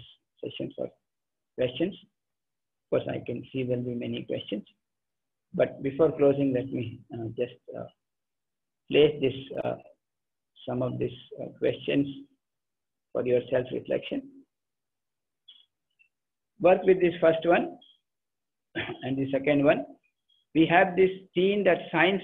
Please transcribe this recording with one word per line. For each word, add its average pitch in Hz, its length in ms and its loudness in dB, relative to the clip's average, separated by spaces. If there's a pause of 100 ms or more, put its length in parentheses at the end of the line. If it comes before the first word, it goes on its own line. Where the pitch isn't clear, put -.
(440)
session - 320 -10
for 64 140 -6 (680)
questions. 127 380 -2
Of - 960 -20
course, 127 200 -2
I 131 160 -6
can 120 260 -8
see 131 120 -4
there 123 140 -2
will 123 80 -4
be 123 100 -6
many 120 280 -6
questions. 135 400 -8 (920)
But - 280 -2
before 139 300 2
closing, 139 420 2
let 120 140 -2
me, 117 320 -8 (140)
uh, 117 140 -8 (100)
just, 123 180 -4 (220)
uh, 117 80 -12 (1040)
place 147 300 4
this, 135 120 0 (300)
uh, 123 120 -2 (920)
some 123 140 -4
of 123 180 -4
these, 123 180 -6 (240)
uh, 123 60 -10 (100)
questions 143 500 0 (1040)
for 123 140 -4
your 123 240 2
self-reflection. 127 720 -4 (2500)
Work 185 240 6
with 185 160 6
this 170 220 2
first 160 240 4
one 170 320 2 (1000)
<clears throat> - 0 -
and 120 420 -6
the 135 140 -2
second 139 320 2
one. 165 220 4 (680)
We 160 140 6
have 180 280 4
this 185 160 4 (220)
theme 196 320 2
that 175 260 2
science 180 320 2